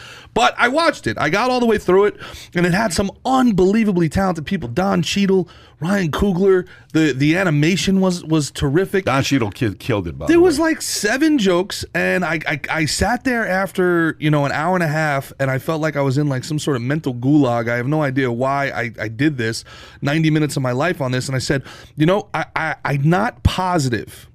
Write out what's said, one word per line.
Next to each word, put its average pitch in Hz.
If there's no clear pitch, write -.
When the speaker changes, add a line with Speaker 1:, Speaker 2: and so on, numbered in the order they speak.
Speaker 1:
But 240
I 233
watched 302
it. 107
I 151
got 220
all 254
the 240
way 214
through 190
it, -
and 175
it 170
had 208
some 196
unbelievably 202
talented 180
people. 180
Don 180
Cheadle, 190
Ryan 180
Coogler. 190
The, 156
the 147
animation 185
was, 180
was 156
terrific. 185
Speaker 2:
Don 131
Cheadle 117
ki-, 107
killed 104
it, 69
by 76
Speaker 1:
There 339
Speaker 2:
the 339
Speaker 1:
was, 320
Speaker 2:
way. 320
Speaker 1:
like, 320
seven 277
jokes, 185
and 185
I, 160
I, 147
I 160
sat 214
there 233
after, 180
you 151
know, 147
an 135
hour 165
and 180
a 160
half, 147
and 135
I 131
felt 160
like 156
I 143
was 135
in, 147
like, 127
some 151
sort 143
of 117
mental 139
gulag. 123
I 120
have 120
no 156
idea 131
why 135
I, 117
I 107
did 135
this, 113
ninety 151
minutes 151
of 135
my 127
life 151
on 127
this, 127
and 135
I 127
said, 131
you 151
know, 185
I, 160
I, 151
I'm 143
not 196
positive 156